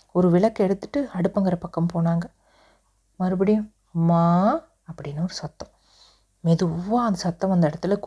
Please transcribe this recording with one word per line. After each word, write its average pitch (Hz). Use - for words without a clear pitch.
ஒரு 180
விளக்கு 208
எடுத்துட்டு 202
அடுப்பங்கரை 185
பக்கம் 170
போனாங்க. 170
மறுபடியும், 190
"அம்மா" 170
அப்படின்னு 143
ஒரு 175
சத்தம். -
மெதுவா 170
அந்த 233
சத்தம் 180
வந்த 170
இடத்துல 190